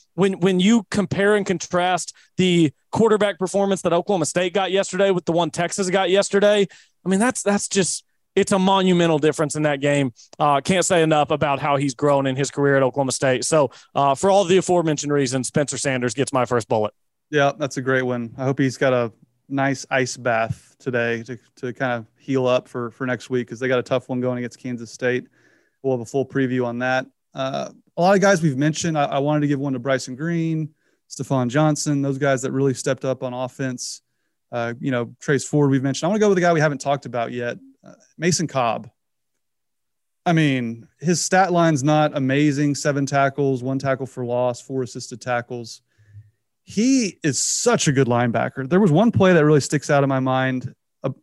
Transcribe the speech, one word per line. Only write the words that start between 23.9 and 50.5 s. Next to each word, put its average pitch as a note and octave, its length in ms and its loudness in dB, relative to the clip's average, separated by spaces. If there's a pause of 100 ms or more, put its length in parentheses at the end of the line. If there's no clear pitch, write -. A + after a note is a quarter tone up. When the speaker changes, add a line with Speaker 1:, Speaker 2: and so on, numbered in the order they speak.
Speaker 2:
one B2+ 100 -4
going B2 200 -4
against B2 200 -10
Kansas A#2 320 -12
State. B2 360 -4 (540)
We'll C3+ 120 -2
have A#2+ 80 -4
a A2+ 40 -8
full C3+ 200 -2
preview B2+ 400 -2
on A#2+ 140 -6
that. C3 260 -2 (280)
Uh, C3+ 360 -6 (260)
a E3+ 60 -2
lot F#3+ 140 6
of F#3 60 4
guys G3 200 4
we've D3 160 0
mentioned, D#3 400 0
I, C#3+ 80 2
I C#3+ 140 -2
wanted D3 220 0
to D3 60 0
give C#3+ 120 0
one C#3 140 -4
to B2+ 60 -4
Bryson C3 360 -4
Green, D#3+ 580 -4 (360)
Stephon C3+ 400 -2
Johnson, D3 520 0
those C#3 160 -2
guys C3+ 240 0
that C3 100 -4
really C3+ 220 0
stepped C3+ 320 -4
up C3 180 -4
on B2 100 -8
offense. B2+ 680 -8 (500)
Uh, A#2 280 -4
you C#3 120 -4
know, A#2+ 280 -4
Trace C#3 260 -2
Ford, D3 240 2
we've C3+ 140 2
mentioned. C#3 240 -2
I - 20 0
wanna G#3+ 100 0
go G#3 100 4
with F#3+ 80 4
the F3 40 0
guy F3 120 4
we D#3+ 60 2
haven't D3 220 0
talked C#3 240 -2
about A#2+ 260 -6
yet, A#2+ 260 -8 (260)
uh, - 100 -20 (240)
Mason D#3+ 300 0
Cobb. A#2 420 -2 (1400)
I F3 80 2
mean, B2+ 540 0 (120)
his D#3+ 240 0
stat F#3 280 2
line's E3 320 2
not D3+ 340 2
amazing. C#3+ 560 0
Seven C#3 320 -2
tackles, C#3 560 0
one C3+ 160 -4
tackle C3+ 300 -4
for B2 180 -10
loss, B2 340 -2
four C3+ 220 -6
assisted B2 400 -12
tackles. A#2+ 600 -8 (840)
He A#3+ 580 0
is C#3 160 0
such - 500 0
a D3+ 40 4
good C3 160 2
linebacker. A#2+ 600 0
There F3 120 4
was G3+ 120 6
one G3+ 200 4
play F#3 220 4
that D3+ 120 6
really D3+ 160 6
sticks - 300 -2
out C#3+ 100 4
in C#3 80 0
my C3+ 100 0
mind, C3 540 -2 (300)